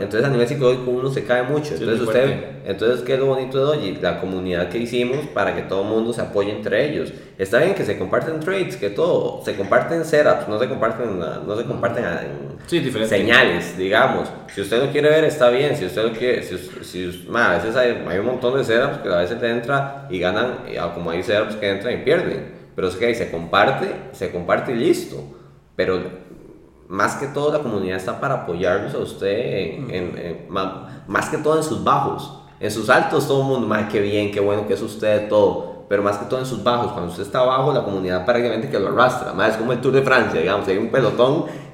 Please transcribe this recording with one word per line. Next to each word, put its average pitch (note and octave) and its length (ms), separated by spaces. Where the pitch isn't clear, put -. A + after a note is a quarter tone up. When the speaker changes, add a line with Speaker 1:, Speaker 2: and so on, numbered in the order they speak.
Speaker 1:
entonces G#2 240
a C#3 60
nivel A#2+ 180
psicológico B2+ 420
uno B2+ 200
se C3 140
cae B2 180
mucho. C#3+ 340
Speaker 2:
Sí, D#2+ 80
Speaker 1:
Entonces A2+ 140
Speaker 2:
muy A#2+ 100
Speaker 1:
usted, A#2+ 160
Speaker 2:
fuerte. - 400
Speaker 1:
entonces, A2 380
¿qué C3+ 120
es B2+ 60
lo C3+ 60
bonito C3 320
de C3+ 60
Doji? C#3+ 360
La F2 200
comunidad F2+ 500
que A#2 80
hicimos B2 560
para F#2+ 200
que F2+ 80
todo F#2+ 200
el G#2 60
mundo A2+ 260
se - 80
apoye G2+ 280
entre G#2+ 400
ellos. E2 220
Está F#2+ 220
bien F3+ 160
que - 100
se G2 140
comparten B2+ 420
trades, F#3 380
que G2+ 100
todo, D3 560
se G#2 100
comparten D3+ 520
setups, D3 420
no G#2+ 100
se B2 120
comparten A#2 500
la-, C2 260
no G2 120
se A#2 60
comparten A2+ 420
a-, E2+ 160
en C#2 340
Speaker 2:
Sí, E3+ 140
diferente. A2 380
Speaker 1:
señales, G2+ 580
digamos. G2 540
Si G2 80
usted A2+ 200
lo C#3 80
quiere C#3+ 200
ver, D#3 140
está B2 260
bien. C3 260
Si - 80
usted F2+ 200
lo A2 80
quiere, A#2 300
si - 120
us-, - 160
si F2+ 260
us-, E2+ 220
ma, A2 240
a F2 60
veces A2+ 180
hay, A#2+ 320
hay F2 100
un G#2 80
montón B2 300
de C3 80
setups A#2+ 380
que G2+ 80
a F2+ 80
veces G2 240
le A#2 80
entra C3+ 580
y F#2 100
ganan, G#2 420
y, A1+ 60
ah, E2+ 160
como E2+ 160
hay F2 120
setups G#2+ 340
que G#2 140
entran G2+ 220
y F#2 60
pierden. - 560
Pero F#2 140
es F2 80
que A2+ 100
ahí A#2+ 80
se F2 160
comparte, G2 580
se F2+ 180
comparte G2 420
y A#2+ 40
listo. A2+ 460
Pero F2+ 480
más G2+ 280
que C#3+ 100
todo C#3+ 260
la D#3 120
comunidad F#2+ 320
está G2+ 240
para C#3 220
apoyarlos F#2 520
a C#3 40
usted G2 280
en, E2+ 280
Speaker 3:
Ujú. - 80
Speaker 1:
en, F2 260
en, E2 300
ma-, F#2+ 600
más G2 220
que D3+ 80
todo D3+ 180
en D3+ 80
sus G#2 180
bajos. C3+ 600
En G#2 100
sus A2 200
altos D3+ 360
todo C#3 160
el C3+ 60
mundo, B2 180
"Ma, G#2+ 220
qué A2 120
bien, G2+ 300
qué G#2 100
bueno G#2 280
que G2+ 60
es G2+ 80
usted", G#2+ 460
todo. G2 600
Pero G2+ 160
más G2+ 140
que A#2 80
todo C3 120
en C3 80
sus A2 160
bajos, A#2+ 300
cuando F2 180
usted F#2+ 140
está - 160
abajo, C3 320
la B2 100
comunidad F#2 420
prácticamente A#2 460
que A2+ 80
lo F#2 100
arrastra. - 440
Ma, G2+ 160
es A2 80
como A2+ 160
el A#2 80
Tour B2+ 140
de C3+ 80
Francia, G#2 380
digamos, F#2+ 280
hay F#2+ 100
un A2+ 120
pelotón B2+ 560